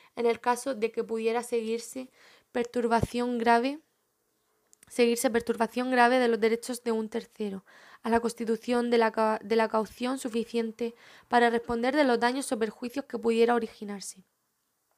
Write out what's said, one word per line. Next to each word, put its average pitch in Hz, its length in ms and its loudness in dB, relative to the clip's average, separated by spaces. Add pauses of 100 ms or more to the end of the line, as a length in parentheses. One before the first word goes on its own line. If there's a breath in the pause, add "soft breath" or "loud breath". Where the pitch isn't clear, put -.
(160 soft breath)
en 233 100 0
el 226 140 2
caso 247 340 -2
de 220 180 -4
que 226 120 -6
pudiera 226 400 -2
seguirse 233 680 -6 (420 soft breath)
perturbación 240 840 0
grave, 233 420 2 (1080)
seguirse 233 420 2
perturbación 233 640 -2
grave 247 260 6
de 247 100 2
los 226 120 2
derechos 233 440 -2
de 233 80 -2
un 220 180 -2
tercero, 190 560 -8 (380 loud breath)
a 226 60 -4
la 233 100 4
constitución 233 680 -2
de 240 80 4
la 226 140 4
ca-, 220 320 0
de 202 120 -2
la 220 120 4
caución 233 500 -2
suficiente 233 760 -4 (320 loud breath)
para 240 220 4
responder 240 460 0
de 302 80 4
los 240 160 4
daños 254 320 -2
o 233 80 -2
perjuicios 226 460 -6
que - 120 -8
pudiera 226 360 2
originarse. 202 680 -6 (760)